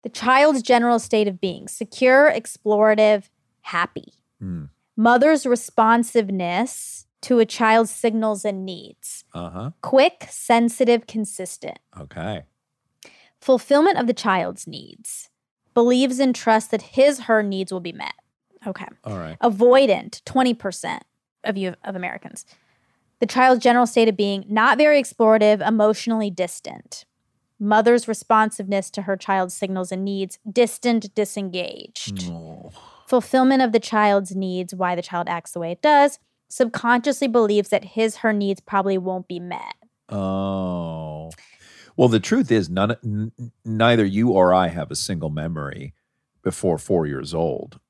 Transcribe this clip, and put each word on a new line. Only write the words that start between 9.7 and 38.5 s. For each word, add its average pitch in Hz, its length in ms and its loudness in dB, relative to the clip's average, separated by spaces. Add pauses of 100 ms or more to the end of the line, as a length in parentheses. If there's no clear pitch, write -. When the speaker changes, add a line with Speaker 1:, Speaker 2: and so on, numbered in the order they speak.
Speaker 1:
Quick, 285 480 2
sensitive, 233 760 0
consistent. - 720 -10 (200)
Speaker 2:
Okay. 80 440 -10 (1000)
Speaker 1:
Fulfillment 294 580 2
of 240 80 -2
the 240 80 0
child's 185 520 -4
needs. - 640 -18 (440)
Believes 247 440 2
and 262 160 2
trusts 220 360 0
that 214 120 -2
his, 269 380 2
her 220 220 2
needs 190 300 -6
will 185 80 -6
be 165 120 -12
met. - 220 -12 (520)
Okay. - 200 -10 (180)
Speaker 2:
All 104 140 -10
right. 82 220 -12
Speaker 1:
Avoidant, 240 840 2
twenty 254 300 0
percent - 480 -10 (420)
of 208 120 -4
you, 190 180 -6 (100)
of 196 120 -10
Americans. - 480 -14 (760)
The 233 60 0
child's 254 360 4
general 247 240 4
state 226 220 2
of 202 80 0
being, 202 320 -2
not 214 300 2
very 302 240 6
explorative, 214 640 4
emotionally 214 640 0
distant. - 760 -10 (540)
Mother's 220 500 2
responsiveness 214 840 -2
to 202 120 -8
her 196 140 -4
child's 190 380 -2
signals 190 380 -6
and 190 120 -6
needs, 196 340 -6 (120)
distant, 233 640 -2
disengaged. 196 1120 -8
Speaker 2:
Oh. 82 440 -16 (340)
Speaker 1:
Fulfillment 262 560 2
of 233 100 2
the 226 80 2
child's 202 540 2
needs, 185 400 -6
why 180 220 -2
the 175 60 -6
child 175 260 -6
acts 170 240 -8
the 175 80 -10
way 170 100 -6
it 175 120 -8
does, 285 360 4 (300)
subconsciously 240 800 0
believes 214 400 2
that - 160 -2
his, 220 320 -4
her 220 160 0
needs 202 280 -2